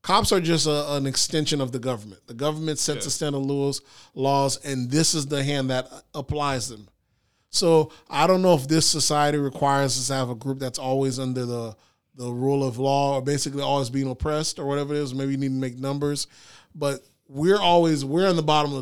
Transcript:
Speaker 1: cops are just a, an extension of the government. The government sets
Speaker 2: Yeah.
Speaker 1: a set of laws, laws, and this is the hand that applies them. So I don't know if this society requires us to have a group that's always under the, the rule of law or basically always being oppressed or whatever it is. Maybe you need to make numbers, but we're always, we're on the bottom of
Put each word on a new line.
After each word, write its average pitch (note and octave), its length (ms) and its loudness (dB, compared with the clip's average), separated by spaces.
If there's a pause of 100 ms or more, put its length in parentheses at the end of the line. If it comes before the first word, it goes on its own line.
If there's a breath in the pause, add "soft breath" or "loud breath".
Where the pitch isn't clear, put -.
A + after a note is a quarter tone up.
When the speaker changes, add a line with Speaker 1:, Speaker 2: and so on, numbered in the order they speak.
Speaker 1:
cops G#3 300 4
are F#3+ 80 4
just E3 260 2
a, D3 280 0
an C#3 120 -2
extension C#3+ 540 -2
of B2 100 -4
the B2+ 80 -6
government. G#2+ 480 -8
The B2+ 60 -18
government D3+ 440 -4
sets - 280 -4
Speaker 2:
Yeah. - 20 -6
Speaker 1:
a C#3 40 -6
set D3 220 -2
of C#3 100 -4
laws, C#3 380 -2 (320 loud breath)
laws, C#3 440 0
and B2+ 340 -6
this D#3+ 240 2
is D3 120 -2
the C#3+ 160 -2
hand C#3 260 -2
that C3 200 -4 (240)
applies C#3+ 540 -4
them. G#2+ 220 -16 (600)
So D#3+ 420 4 (180 loud breath)
I D3 180 2
don't F#3 140 4
know F#3 140 6
if C3+ 120 0
this D#3+ 180 4
society D3 520 2
requires C#3 600 2
us B2+ 100 -4
to C#3 60 -2
have C3 160 -2
a A#2+ 60 -6
group C3+ 240 -6
that's B2+ 180 -6
always C3+ 420 0
under B2+ 260 -2
the, A#2 300 -6 (400 soft breath)
the B2 140 -10
rule C3+ 360 0
of A#2+ 120 -4
law C#3 380 2
or C3+ 60 -2
basically C#3 400 -2
always C#3 280 0
being C3+ 200 -2
oppressed D3+ 500 -4
or D#3 60 -6
whatever C#3+ 280 -2
it D3 60 -2
is. C3+ 140 -4
Maybe C3+ 180 -4
you C3+ 60 -2
need C#3 100 -2
to C3 60 -2
make C3 240 -4
numbers, C#3 500 -4 (480 loud breath)
but C#3+ 300 -4 (240)
we're D#3 300 2
always, E3+ 440 4
we're E3 240 2
on F3+ 80 2
the D#3+ 80 0
bottom D3+ 300 2
of C3+ 80 -4